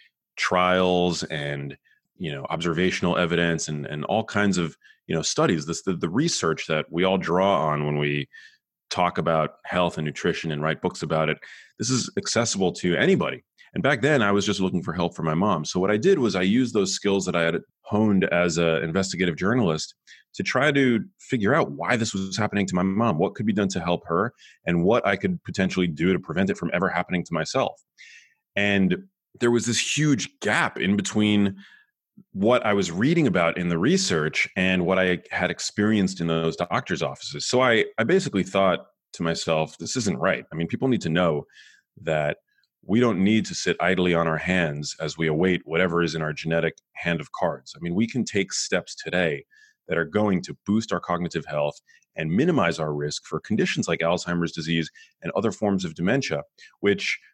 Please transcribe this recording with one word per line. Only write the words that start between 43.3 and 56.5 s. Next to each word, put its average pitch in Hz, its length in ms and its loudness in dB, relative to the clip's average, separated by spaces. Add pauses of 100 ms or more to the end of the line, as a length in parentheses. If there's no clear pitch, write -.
to 87 80 -10
sit - 260 -2
idly 90 340 2
on 85 120 2
our 80 120 0
hands 78 640 -2
as 80 160 -6
we 80 120 0
await 87 360 2
whatever 85 380 0
is 80 120 -2
in 80 80 -4
our 78 100 -4
genetic 80 460 -2 (160)
hand 85 260 -2
of 71 120 -14
cards. 76 440 -6
I 76 40 -20
mean, 85 140 -6
we 113 140 0
can 117 160 -4
take 98 280 -2
steps - 440 -4
today 80 480 -2 (420)
that 82 120 -2
are 85 60 0
going 95 380 0
to 80 140 -12 (100)
boost 107 260 0
our 87 80 -2
cognitive 87 460 -4
health 73 340 -2 (360)
and 80 140 -4
minimize 101 500 2
our 76 120 -4
risk 73 340 -6
for 80 140 -6
conditions 135 480 -2
like 85 120 -2
Alzheimer's 87 520 0
disease 82 380 -2 (320)
and 85 140 -6
other 101 160 0
forms 98 320 -2
of 80 100 -8
dementia, 85 480 -2 (380)